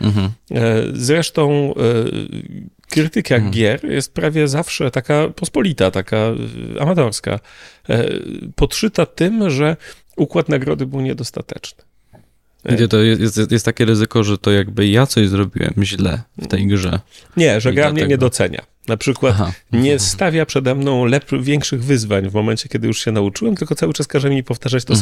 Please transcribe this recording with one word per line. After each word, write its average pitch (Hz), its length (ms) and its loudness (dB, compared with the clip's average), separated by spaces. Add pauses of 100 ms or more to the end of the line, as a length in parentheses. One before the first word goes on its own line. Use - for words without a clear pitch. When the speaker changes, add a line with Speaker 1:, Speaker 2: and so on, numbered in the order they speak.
Speaker 1:
Mhm. 104 240 2 (260)
Speaker 2:
E, 113 320 2 (100)
zresztą, 143 800 0
e, 131 100 -2 (1040)
Krytyka 156 460 0
Speaker 1:
Mhm. 104 180 2
Speaker 2:
gier 113 380 0
jest 135 220 -4
prawie 156 340 0
zawsze 143 440 -2
taka 147 360 0
pospolita, 147 640 0
taka, 95 260 -2 (580)
y, 107 60 -4
amatorska. 139 580 0 (500)
E, 117 200 2 (460)
podszyta 175 500 0
tym, 202 440 0
że 151 280 0 (380)
układ - 340 0
nagrody 143 360 0
był 135 160 -6
niedostateczny. - 840 -8 (800)
E, - 120 0
Speaker 1:
Gdzie 113 120 4
to 110 100 2
jest, 110 240 4 (160)
jest, 107 140 0
jest 113 140 2
takie 117 200 2
ryzyko, 110 380 2
że 101 140 0
to - 140 0
jakby 101 360 2
ja 113 180 4
coś 107 240 2
zrobiłem 95 440 0 (100)
źle 95 380 -2 (160)
w - 100 -10
tej 98 200 0
grze. 90 320 0 (380)
Speaker 2:
Nie, 131 240 4
że 143 100 0
Speaker 1:
I 95 40 0
Speaker 2:
gra 143 100 2
mnie 147 80 0
Speaker 1:
dlatego 151 160 0
Speaker 2:
nie 139 80 2
docenia. 117 480 0 (220)
Na 113 100 0
przykład 127 380 0
Speaker 1:
Aha. 92 160 0 (200)
Speaker 2:
nie 117 80 2
Speaker 1:
Mhm. 139 200 4
Speaker 2:
stawia 160 460 0
przede 135 300 0
mną 139 300 0
lep-, 135 380 0
większych 143 400 -2
wyzwań 107 460 0
w 98 40 -8
momencie, 110 360 -2
kiedy 117 180 -2
już 113 180 -2
się 113 60 0
nauczyłem, 107 440 0
tylko 160 200 -4
cały 160 180 -2
czas - 140 -4
każe 139 220 0
mi 135 140 0
powtarzać 123 420 -4
to - 80 2
Speaker 1:
Mhm. 104 80 4